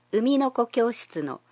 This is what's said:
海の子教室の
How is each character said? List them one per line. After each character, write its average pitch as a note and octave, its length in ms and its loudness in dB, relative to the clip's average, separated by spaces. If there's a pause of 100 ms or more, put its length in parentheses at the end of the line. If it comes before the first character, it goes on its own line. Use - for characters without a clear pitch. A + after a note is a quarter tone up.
(100)
海 B3 280 2
の C4+ 120 2
子 A#3+ 160 0
教 A#3+ 240 0
室 - 320 -8
の C#3 180 -8 (120)